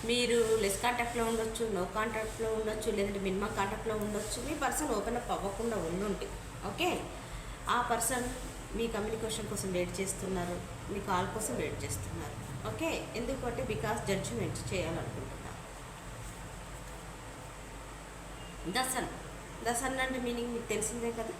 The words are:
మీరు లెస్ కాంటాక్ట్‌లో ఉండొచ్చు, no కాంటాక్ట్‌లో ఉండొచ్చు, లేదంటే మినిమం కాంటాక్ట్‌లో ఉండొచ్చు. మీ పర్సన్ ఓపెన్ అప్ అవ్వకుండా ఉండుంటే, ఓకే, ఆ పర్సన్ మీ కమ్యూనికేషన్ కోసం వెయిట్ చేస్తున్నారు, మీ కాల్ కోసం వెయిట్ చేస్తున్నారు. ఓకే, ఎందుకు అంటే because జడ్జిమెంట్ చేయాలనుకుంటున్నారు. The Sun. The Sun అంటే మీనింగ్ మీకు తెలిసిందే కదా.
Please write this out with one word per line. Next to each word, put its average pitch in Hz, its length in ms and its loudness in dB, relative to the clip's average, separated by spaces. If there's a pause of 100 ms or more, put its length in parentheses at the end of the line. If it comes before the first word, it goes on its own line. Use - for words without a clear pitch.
మీరు 240 320 6 (220)
లెస్ 196 200 4
కాంటాక్ట్‌లో 240 440 2
ఉండొచ్చు, 226 380 2 (100)
no 180 100 2 (100)
కాంటాక్ట్‌లో 220 600 0
ఉండొచ్చు, 214 380 0
లేదంటే 202 280 2
మినిమం 196 360 2
కాంటాక్ట్‌లో 208 400 2
ఉండొచ్చు. 208 480 0
మీ 285 100 -2 (100)
పర్సన్ 262 320 2
ఓపెన్ 226 240 0
అప్ 208 120 -2
అవ్వకుండా 202 540 0
ఉండుంటే, 190 420 0 (400)
ఓకే, 330 220 2 (840)
ఆ - 20 6 (140)
పర్సన్ 240 360 2 (480)
మీ 226 120 2
కమ్యూనికేషన్ 220 640 -2
కోసం 190 200 0
వెయిట్ 180 280 2
చేస్తున్నారు, 185 580 0 (320)
మీ 202 180 0
కాల్ 185 280 4
కోసం 220 260 0
వెయిట్ 147 220 0
చేస్తున్నారు. - 520 -4 (320)
ఓకే, 294 240 0 (300)
ఎందుకు 254 280 0
అంటే 254 140 0
because 220 420 2
జడ్జిమెంట్ 190 640 0
చేయాలనుకుంటున్నారు. 165 680 0 (3250)
The 254 160 4
Sun. - 240 2 (560)
The 233 100 4
Sun 262 260 2
అంటే 262 200 2
మీనింగ్ 240 340 0
మీకు 233 140 -2
తెలిసిందే 233 440 2
కదా. 226 280 -2